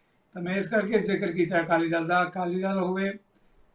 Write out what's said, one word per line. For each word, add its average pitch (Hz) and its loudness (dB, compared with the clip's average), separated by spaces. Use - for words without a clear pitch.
ਤਾਂ 180 -10
ਮੈਂ 180 -2
ਇਸ 202 -2
ਕਰਕੇ 214 2
ਜ਼ਿਕਰ 185 0
ਕੀਤਾ 170 2
ਅਕਾਲੀ 165 2
ਦਲ 165 0
ਦਾ। 180 2
ਅਕਾਲੀ 180 -4
ਦਲ 196 -2
ਹੋਵੇ, 190 -2